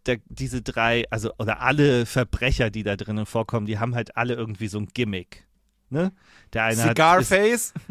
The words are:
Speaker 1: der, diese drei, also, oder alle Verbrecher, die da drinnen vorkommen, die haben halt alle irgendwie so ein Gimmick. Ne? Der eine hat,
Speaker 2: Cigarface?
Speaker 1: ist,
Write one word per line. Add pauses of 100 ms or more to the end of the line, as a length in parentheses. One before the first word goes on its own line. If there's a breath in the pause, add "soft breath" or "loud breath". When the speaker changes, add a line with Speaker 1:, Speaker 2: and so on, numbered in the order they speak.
Speaker 1:
der, (120)
diese
drei,
also,
oder
alle
Verbrecher,
die
da
drinnen
vorkommen,
die
haben
halt
alle
irgendwie
so
ein
Gimmick. (420)
Ne? (420 soft breath)
Der
eine
hat,
Speaker 2:
Cigarface?
Speaker 1:
ist, (180)